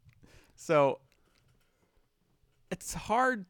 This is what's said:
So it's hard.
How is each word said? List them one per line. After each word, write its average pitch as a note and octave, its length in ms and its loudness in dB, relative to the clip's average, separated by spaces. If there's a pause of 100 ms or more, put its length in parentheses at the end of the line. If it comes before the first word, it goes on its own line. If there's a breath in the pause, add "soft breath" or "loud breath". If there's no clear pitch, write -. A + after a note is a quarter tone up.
(560 soft breath)
So C#3+ 440 2 (1700)
it's - 240 -10
hard. A3+ 560 -2